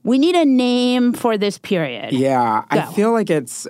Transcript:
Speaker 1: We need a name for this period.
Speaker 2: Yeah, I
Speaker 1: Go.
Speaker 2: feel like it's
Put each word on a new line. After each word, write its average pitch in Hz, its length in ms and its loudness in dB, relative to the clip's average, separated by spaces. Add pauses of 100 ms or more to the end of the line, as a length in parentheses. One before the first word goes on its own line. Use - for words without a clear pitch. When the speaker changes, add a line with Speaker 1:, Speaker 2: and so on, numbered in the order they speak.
Speaker 1:
We 254 140 2
need 349 180 4
a 339 80 4
name 247 680 2
for 226 220 -2
this 202 220 -2
period. 123 540 -4
Speaker 2:
Yeah, 123 580 0
I 151 80 2
Speaker 1:
Go. - 140 -4
Speaker 2:
feel 214 200 0
like 220 160 0
it's 151 420 -4